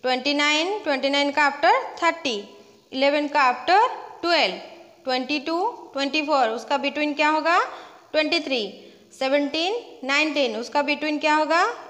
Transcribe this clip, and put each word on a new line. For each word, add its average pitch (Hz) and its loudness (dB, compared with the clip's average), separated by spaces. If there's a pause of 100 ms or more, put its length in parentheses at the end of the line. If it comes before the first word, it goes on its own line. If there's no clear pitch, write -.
ट्वेंटी 254 0
नाइन, 302 0
ट्वेंटी 277 0
नाइन 285 2
का 285 4
after 330 2 (300)
thirty। 294 -2 (500)
इलेवन 285 2
का 294 0 (100)
after 339 2 (420)
twelve। 269 0 (360)
ट्वेंटी 262 -2
टू, 330 -4 (360)
ट्वेंटी 277 -2
फ़ोर, 277 2
उसका 247 -2
between 294 -2
क्या 302 2
होगा? 311 2 (540)
ट्वेंटी 311 2
थ्री। 262 -2 (600)
सेवनटीन, 285 0 (300)
नाइनटीन, 277 0
उसका 240 -2
between 294 -2
क्या 302 2
होगा? 311 2 (260)